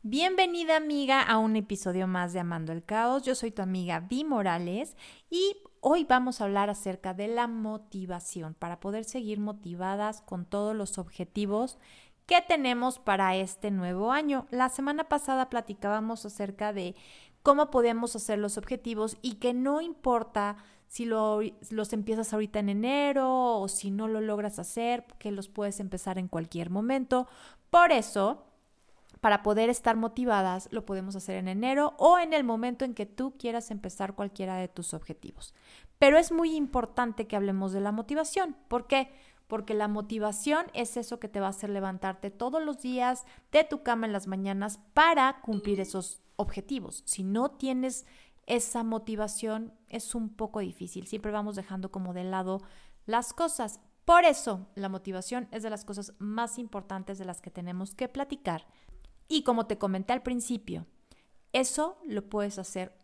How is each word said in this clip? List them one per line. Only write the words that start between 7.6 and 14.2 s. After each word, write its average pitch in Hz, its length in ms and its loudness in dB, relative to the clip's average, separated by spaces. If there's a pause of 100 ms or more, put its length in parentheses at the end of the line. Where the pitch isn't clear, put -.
para 170 260 -8
poder 208 240 -6
seguir 214 380 -6
motivadas 208 800 -4
con 180 240 -8
todos 208 280 -2
los 202 240 -4
objetivos 202 800 -4 (480)
que 359 160 6
tenemos 254 560 2
para 190 380 2
este 190 360 -4
nuevo 190 420 0
año. 285 380 0